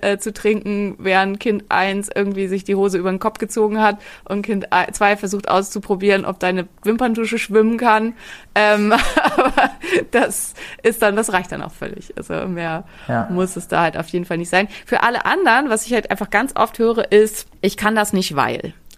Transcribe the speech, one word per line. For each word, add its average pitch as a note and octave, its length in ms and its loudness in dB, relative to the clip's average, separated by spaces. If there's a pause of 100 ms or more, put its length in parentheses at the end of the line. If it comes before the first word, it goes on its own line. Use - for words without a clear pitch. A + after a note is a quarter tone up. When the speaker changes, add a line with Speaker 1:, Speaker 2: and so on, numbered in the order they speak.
Speaker 1:
äh, G3+ 160 0
zu G#3 160 -6
trinken, G#3 640 -2
während F#3+ 420 0
Kind G#3 300 -2
eins G3 440 0
irgendwie G3 340 -2
sich F#3 160 -4
die G3 120 -2
Hose G3 220 2
über F3+ 140 -2
den F#3 80 -2
Kopf G#3+ 180 -4
gezogen G#3+ 440 -2
hat G#3 160 2 (260)
und G3+ 180 -4
Kind G3 320 -4
ei-, F3+ 200 2
zwei G3+ 220 4
versucht G3+ 340 -4
auszuprobieren, G3 760 0
ob F#3 140 -6
deine F3+ 280 -2 (160)
Wimperntusche A3+ 540 0
schwimmen A3 400 2
kann. A3+ 360 2 (420)
Ähm, G#3 380 4 (200)
<laughs> D#4 100 2 (120)
aber C4 180 2 (580)
das - 420 0 (280)
ist A3+ 200 2
dann, G#3 140 2
das - 180 0
reicht F3+ 180 -2
dann D3 100 -8
auch - 100 -10
völlig. - 460 -12
Also - 300 -6
mehr E3+ 380 -6 (220)
Speaker 2:
Ja. A#2 220 -2
Speaker 1:
muss F3+ 280 -2
es F3 100 -12
da E3 140 0
halt E3 160 0
auf D#3+ 120 -6
jeden F3 160 -4
Fall E3 120 -4
nicht E3+ 120 -6
sein. G3 200 2 (160)
Für - 180 0
alle A#3+ 220 0
anderen, C#4+ 440 2
was A3 160 -2
ich A#3+ 80 -6
halt A3 160 0
einfach G3 200 -4
ganz A3+ 260 0
oft - 240 0
höre, A3+ 320 0
ist, G#3+ 360 4 (140)
"Ich F#3+ 140 0
kann G#3+ 200 0
das G#3 180 0
nicht, F#3 220 0
weil." A#2+ 380 -2 (240)